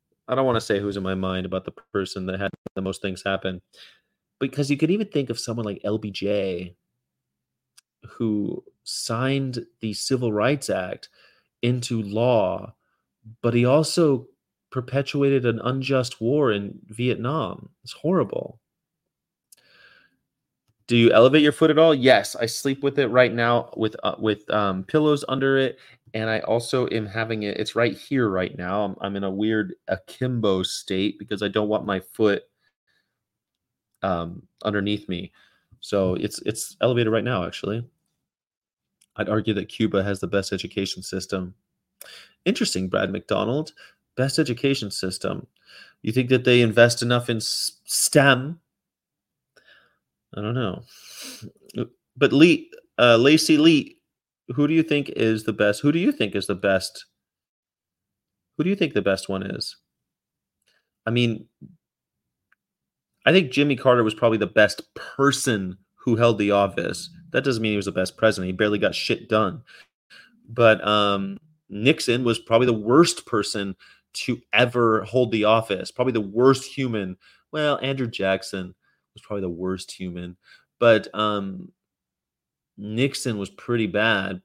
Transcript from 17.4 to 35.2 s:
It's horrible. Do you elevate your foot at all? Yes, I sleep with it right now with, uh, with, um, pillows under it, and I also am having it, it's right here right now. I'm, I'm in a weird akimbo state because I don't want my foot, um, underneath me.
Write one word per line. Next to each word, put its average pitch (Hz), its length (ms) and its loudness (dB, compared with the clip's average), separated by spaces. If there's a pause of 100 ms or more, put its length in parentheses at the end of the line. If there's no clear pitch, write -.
It's - 100 -18
horrible. - 680 -2 (2250)
Do 120 100 2
you 117 140 8
elevate 131 300 8
your 147 100 4
foot 156 200 4
at 147 80 4
all? 160 160 8
Yes, 123 400 4
I 117 100 -2
sleep 135 380 -4
with 139 160 0
it 135 80 2
right 123 260 4
now 120 420 0
with, 110 280 -2
uh, 101 160 -2
with, 107 300 -2
um, 98 340 0
pillows 151 440 0
under 135 300 0
it, 131 220 -2 (340)
and 110 160 -4
I 110 120 -2
also 120 480 -2
am 110 160 -4
having 110 380 -6
it, 101 140 -4
it's - 180 -6
right 117 200 0
here 127 340 -2
right 92 280 -2
now. 92 260 -4
I'm, 98 180 -6
I'm 98 140 -6
in 98 80 -6
a 95 80 -4
weird 107 420 -2 (140)
akimbo 104 760 -2
state 95 540 -4
because 101 240 -10
I 104 60 0
don't 104 220 0
want 107 160 -2
my 98 140 -2
foot, 104 440 0 (1600)
um, 87 420 -4 (200)
underneath 104 460 -2
me. 90 220 -8 (480)